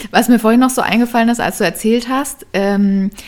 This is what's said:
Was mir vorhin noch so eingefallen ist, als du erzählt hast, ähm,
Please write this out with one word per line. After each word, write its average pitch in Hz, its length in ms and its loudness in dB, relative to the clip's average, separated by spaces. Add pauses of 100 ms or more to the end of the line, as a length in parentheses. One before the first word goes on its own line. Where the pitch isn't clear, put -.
Was - 180 0
mir 240 120 4
vorhin 226 220 4
noch 262 100 2
so 254 100 -2
eingefallen 233 480 0
ist, 240 100 -2
als - 200 -4
du 202 60 0
erzählt 226 440 -2
hast, 269 440 -6
ähm, 196 580 0 (160)